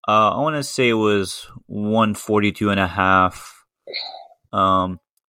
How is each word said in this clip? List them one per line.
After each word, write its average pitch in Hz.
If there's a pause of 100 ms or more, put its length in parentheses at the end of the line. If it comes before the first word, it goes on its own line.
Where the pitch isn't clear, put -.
uh, 107
I 113
wanna 147
say 127
it 113
was 104 (200)
one 107
forty-two 104
and 98
a 95
half, 92 (880)
um, 95 (300)